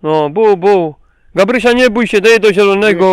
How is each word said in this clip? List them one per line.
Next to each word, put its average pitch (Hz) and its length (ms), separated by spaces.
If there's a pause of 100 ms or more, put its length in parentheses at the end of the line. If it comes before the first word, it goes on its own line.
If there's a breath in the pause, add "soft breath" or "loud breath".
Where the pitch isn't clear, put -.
No, 156 260
bu, 202 280
bu. 175 380 (400)
Gabrysia, 220 380
nie 247 160
bój 226 180
się, 202 140
daj 226 180
do 208 140
zielonego. 196 600